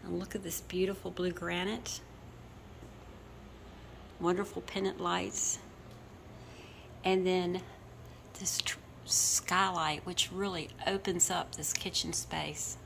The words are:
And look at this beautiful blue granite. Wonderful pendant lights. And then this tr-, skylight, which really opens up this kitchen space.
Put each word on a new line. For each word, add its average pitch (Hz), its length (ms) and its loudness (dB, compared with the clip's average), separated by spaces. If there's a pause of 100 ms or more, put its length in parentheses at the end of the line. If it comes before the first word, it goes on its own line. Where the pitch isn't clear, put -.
And 175 160 0
look 196 160 -4
at 196 80 -4
this 165 160 -2
beautiful 190 500 2
blue 180 220 2
granite. 180 680 -2 (2250)
Wonderful 180 420 2
pendant - 380 0
lights. - 580 2 (1500)
And 185 220 6
then 185 340 4 (800)
this - 240 2
tr-, - 160 0 (260)
skylight, 175 1040 4
which - 260 2
really 185 360 0 (180)
opens 190 420 6
up - 280 0
this 156 160 0
kitchen - 400 0
space. 151 720 -2